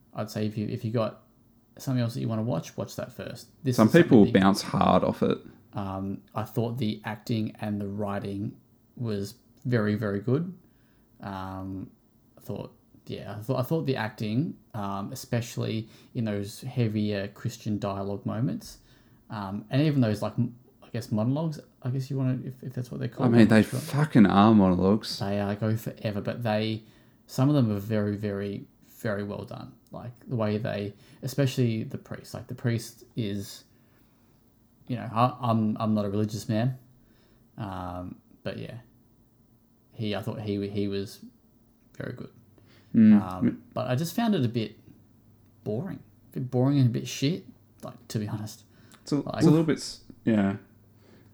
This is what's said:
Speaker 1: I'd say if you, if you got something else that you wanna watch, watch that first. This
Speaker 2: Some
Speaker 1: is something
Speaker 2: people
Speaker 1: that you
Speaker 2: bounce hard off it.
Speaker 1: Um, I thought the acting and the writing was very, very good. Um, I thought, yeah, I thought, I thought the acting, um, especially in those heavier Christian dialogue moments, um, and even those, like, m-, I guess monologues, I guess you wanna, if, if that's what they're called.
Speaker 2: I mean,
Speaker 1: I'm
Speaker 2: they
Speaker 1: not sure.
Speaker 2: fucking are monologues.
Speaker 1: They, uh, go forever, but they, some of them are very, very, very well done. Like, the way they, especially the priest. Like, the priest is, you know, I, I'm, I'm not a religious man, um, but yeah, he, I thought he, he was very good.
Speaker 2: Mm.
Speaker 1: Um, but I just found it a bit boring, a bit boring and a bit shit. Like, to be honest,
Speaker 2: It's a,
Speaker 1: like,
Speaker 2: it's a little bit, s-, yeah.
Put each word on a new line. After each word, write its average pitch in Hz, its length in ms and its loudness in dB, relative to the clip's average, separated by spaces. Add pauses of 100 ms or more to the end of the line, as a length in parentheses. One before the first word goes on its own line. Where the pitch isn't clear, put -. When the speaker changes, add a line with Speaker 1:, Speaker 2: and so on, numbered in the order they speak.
(160)
Speaker 1:
I'd 107 140 -6
say 107 160 -2
if 107 120 -4
you, 107 100 -2
if - 180 -6
you 107 60 -4
got 110 320 -2 (540)
something 127 240 0
else 117 140 -2
that 135 60 -6
you 127 60 -2
wanna 110 160 -2
watch, - 340 -4
watch - 180 -8
that - 180 -8
first. - 340 -12 (160)
This 127 120 0
Speaker 2:
Some 110 120 8
Speaker 1:
is - 60 0
something 170 100 10
Speaker 2:
people 120 220 10
Speaker 1:
that - 80 6
you 98 60 8
Speaker 2:
bounce 95 220 6
hard - 420 4
off - 200 0
it. - 140 2 (360)
Speaker 1:
Um, 98 480 -6 (120)
I 110 100 -4
thought 117 340 -4
the 208 280 -2
acting 110 560 -4
and 104 180 -4
the 101 80 -6
writing 101 680 -6 (400)
was 104 400 -4 (300)
very, 107 300 2
very 101 260 -2
good. 165 320 -2 (680)
Um, 95 680 -10 (480)
I - 40 -20
thought, - 320 -10 (320)
yeah, 101 320 -10
I 110 40 -12
thought, 127 180 -2
I 127 40 0
thought 160 220 -2
the 131 100 0
acting, 110 600 -2 (180)
um, 98 380 -6
especially 113 760 -4 (280)
in 117 100 -2
those 104 360 -6
heavier 107 680 -2
Christian - 480 -6
dialogue 98 480 -4
moments, - 540 -4 (500)
um, 104 400 -8
and 131 120 2
even 147 200 4
those, 107 200 2
like, 107 180 -4
m-, 120 160 -2 (280)
I - 100 -20
guess 113 180 -8
monologues, 143 480 -2 (240)
I 131 60 -4
guess 131 200 -4
you 135 80 -4
wanna, 127 260 0
if, 135 100 -10 (100)
if 127 100 -10
that's 123 160 -6
what 139 100 -8
they're 127 100 -4
called. - 200 0
Speaker 2:
I - 20 4
mean, 117 100 8
Speaker 1:
I'm 107 80 10
Speaker 2:
they 110 120 8
Speaker 1:
not - 80 4
sure. - 100 -6
Speaker 2:
fucking 143 460 6
are 101 300 8
monologues. 95 640 4
Speaker 1:
They, 101 200 -2
uh, 101 160 -2
go 110 220 0
forever, 104 440 -6
but 113 220 -6
they, 110 400 -2 (440)
some 135 220 2
of 147 60 4
them 120 200 4
are 101 40 -2
very, 104 360 -2
very, 101 500 -6 (340)
very 104 240 -4
well 101 200 -8
done. - 300 -14 (180)
Like, 107 200 -12 (160)
the 139 80 -6
way 107 220 0
they, 104 360 -6 (300)
especially 127 600 0
the - 140 -8
priest. - 360 -14
Like, - 140 -10
the 123 80 -10
priest - 480 -4 (120)
is, 101 480 -6 (1200)
you 127 100 -6
know, 110 160 -8
I, 120 280 2
I'm, 110 380 2
I'm 110 140 0
not 104 120 2
a 101 40 -4
religious 107 400 -2
man, 117 280 0 (800)
um, 90 580 -8 (280)
but 98 140 -8
yeah, 113 180 -12 (1160)
he, 107 220 -4
I 98 60 -4
thought 110 200 -8
he, 101 280 -2
he 104 200 -2
was 98 300 -6 (800)
very - 160 -8
good. - 160 -14 (640)
Speaker 2:
Mm. 107 260 10
Speaker 1:
Um, 92 420 -2 (100)
but - 140 -4
I 127 80 -2
just 170 200 -4
found 233 200 0
it 147 80 0
a 117 60 2
bit 113 280 -4 (840)
boring, 196 360 -6 (320)
a - 80 -8
bit 127 120 -6
boring 135 280 4
and 127 80 8
a 110 40 2
bit - 160 -4
shit. 170 380 -2 (380)
Like, - 260 -16
to 113 100 -2
be 104 80 -4
honest, 107 360 -8 (400)
Speaker 2:
It's - 80 -8
a, 151 60 0
Speaker 1:
like, - 200 -6
Speaker 2:
it's 127 80 4
a 156 40 10
little 160 160 6
bit, 156 120 2
s-, - 240 -12 (240)
yeah. 101 300 4 (800)